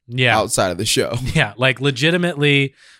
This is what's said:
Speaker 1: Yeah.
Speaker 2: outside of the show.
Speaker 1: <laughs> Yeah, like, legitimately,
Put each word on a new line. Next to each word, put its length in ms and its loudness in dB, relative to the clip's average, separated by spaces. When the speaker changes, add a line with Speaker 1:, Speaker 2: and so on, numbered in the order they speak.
Speaker 1:
Yeah. 300 2
Speaker 2:
outside 320 0
of 80 -4
the 80 -4
show. 300 -2
Speaker 1:
<laughs> 80 -6
Yeah, 240 0
like, 240 0
legitimately, 960 0